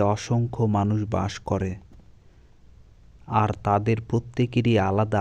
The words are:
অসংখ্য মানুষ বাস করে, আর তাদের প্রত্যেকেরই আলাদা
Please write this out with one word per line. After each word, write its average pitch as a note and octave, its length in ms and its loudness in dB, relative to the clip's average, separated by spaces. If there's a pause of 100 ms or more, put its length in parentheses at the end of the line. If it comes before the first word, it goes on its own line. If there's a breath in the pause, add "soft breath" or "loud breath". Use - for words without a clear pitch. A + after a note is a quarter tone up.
অসংখ্য A#2+ 600 0
মানুষ G#2 340 2 (100)
বাস F#2+ 280 -2
করে, F#2+ 340 -4 (1600 soft breath)
আর G#2+ 180 2 (120)
তাদের G#2+ 400 2
প্রত্যেকেরই A#2+ 800 0
আলাদা G#2 400 0